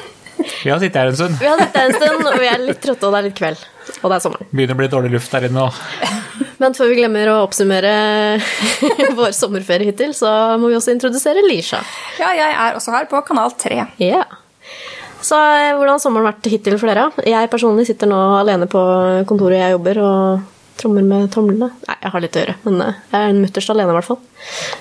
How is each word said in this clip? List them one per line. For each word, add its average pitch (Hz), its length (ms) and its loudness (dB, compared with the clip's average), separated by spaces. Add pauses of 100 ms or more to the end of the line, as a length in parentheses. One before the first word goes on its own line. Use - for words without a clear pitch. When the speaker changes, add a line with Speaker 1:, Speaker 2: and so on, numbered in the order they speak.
(380)
Speaker 1:
Vi - 320 -6
har 147 100 2
sittet 185 160 -2
her 131 120 2
en 127 80 0
stund. 165 240 -2
Speaker 2:
Vi 262 80 0
har 311 100 2
sittet - 200 0
her 269 100 2
en 262 60 2
stund, 302 340 0
og 269 120 0
vi 254 60 2
er 240 140 0
litt 254 220 -4
trøtte, 254 260 -4
og 202 60 2
det 202 60 0
er 202 100 -2
litt 196 100 -10
kveld. 160 180 -4 (460)
Og 185 80 0
det 185 60 2
er - 20 -6
sommeren. - 320 -6
Speaker 1:
Begynner 127 240 0
å - 20 -2
bli 135 120 2
dårlig 127 240 0
luft 120 180 -4
der 127 160 -2
inne 131 160 0
nå. 123 80 0 (440)
Speaker 2:
<laughs> - 440 -8
Men 262 140 2
før 247 160 2
vi 240 80 2
glemmer 214 340 2
å 214 160 2
oppsummere 196 460 2 (480)
<laughs> 269 760 0
vår 226 120 2
sommerferie 196 640 -2
hittil, 285 200 -2
så 226 140 -2 (320)
må 233 100 2
vi 233 80 2
også 233 140 0
introdusere 262 560 0
Lisha. 190 320 -2 (400)
Speaker 3:
Ja, 359 160 0
jeg 302 160 0
er 233 240 0
også 226 160 -8
her 285 160 -2
på 277 180 -2
kanal 247 320 0
tre. - 280 -4 (120)
Speaker 2:
Ja. 233 280 2 (960)
Så, 302 180 2
eh, 294 340 4
hvordan 277 220 4
har 285 80 -2
sommeren 226 240 2
vært 214 240 -4
hittil 208 260 0
for 220 140 0
dere? 226 160 2 (160)
Jeg 226 260 2
personlig 233 380 2
sitter 208 240 0
nå 190 80 2 (220)
alene 190 260 2
på 185 140 2 (440)
kontoret 190 380 2
jeg 185 140 2
jobber, 190 260 0
og 190 380 2 (360)
trommer 202 300 2
med 196 240 2
tomlene. 220 400 0 (160)
Nei, - 160 -6
jeg 180 80 -6
har 180 100 -4
litt 165 140 -6
å 160 80 0
gjøre, 180 120 -4 (100)
men, 190 160 0
eh, - 180 -4 (140)
jeg 208 80 0
er 208 100 2
den 202 140 4
mutterste 190 280 -4
alene 185 220 2
i - 60 2
hvert - 100 -6
fall. 262 80 -4 (600)